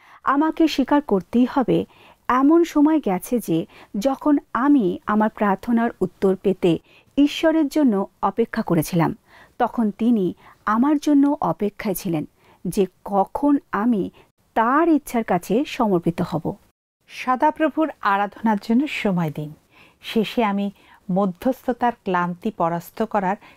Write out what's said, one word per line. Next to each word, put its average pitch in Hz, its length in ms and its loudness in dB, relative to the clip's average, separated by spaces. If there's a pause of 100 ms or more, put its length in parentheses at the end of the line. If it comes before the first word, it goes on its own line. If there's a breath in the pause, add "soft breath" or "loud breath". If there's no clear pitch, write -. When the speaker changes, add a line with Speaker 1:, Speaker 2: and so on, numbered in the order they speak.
(240 soft breath)
Speaker 1:
আমাকে 311 440 0
স্বীকার 285 340 0
করতেই 226 440 0
হবে, 202 400 0 (420 soft breath)
এমন 285 360 4
সময় 302 360 2
গেছে 208 400 -2
যে 175 260 -2 (340 loud breath)
যখন 277 380 0 (160)
আমি 233 520 2
আমার 214 240 2
প্রার্থনার 226 640 0 (100)
উত্তর 190 340 0
পেতে 185 440 0 (380 soft breath)
ঈশ্বরের 311 500 2
জন্য 226 400 2 (140)
অপেক্ষা 226 400 -2
করেছিলাম, 160 540 0 (420 soft breath)
তখন 220 340 0
তিনি 214 420 0 (320 soft breath)
আমার 247 320 2
জন্য 285 440 2
অপেক্ষায় 190 540 -4
ছিলেন 165 300 -4 (400 soft breath)
যে 190 200 0 (200)
কখন 202 520 0 (140)
আমি 202 380 0 (440 soft breath)
তার 269 360 2
ইচ্ছার 277 340 0
কাছে 202 420 -2
সমর্পিত 185 560 -2
হব। 165 340 -6 (520)
Speaker 2:
সদাপ্রভুর 302 840 -2 (100)
আরাধনার 202 600 -2
জন্য 254 260 0
সময় 180 440 -2
দিন। 151 220 -10 (480 soft breath)
শেষে - 420 -2
আমি 202 280 -2 (400 soft breath)
মধ্যস্থতার 233 840 -2 (100)
ক্লান্তি 175 480 -4
পরাস্ত 170 520 -4
করার 202 320 -2 (220 soft breath)